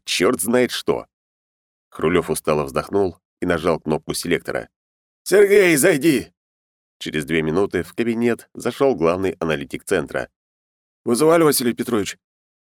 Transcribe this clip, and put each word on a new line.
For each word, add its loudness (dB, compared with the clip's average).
чёрт 0
знает 0
что. -4
Хрулёв -2
устало -2
вздохнул -4
и -4
нажал 0
кнопку -4
селектора. -4
«Сергей, 6
зайди!» 2
Через -6
две 0
минуты -2
в -16
кабинет -2
зашёл -2
главный 0
аналитик -6
центра. -4
«Вызывали, 4
Василий 2
Петрович?» -4